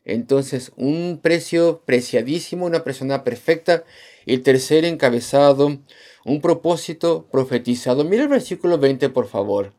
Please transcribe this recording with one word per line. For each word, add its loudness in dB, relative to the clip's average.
Entonces, -2
un -4
precio 2
preciadísimo, -2
una -2
persona -6
perfecta. 0
El 0
tercer 4
encabezado, 2
un -2
propósito -2
profetizado. -2
Mira 2
el -2
versículo 0
veinte, 2
por -2
favor. -4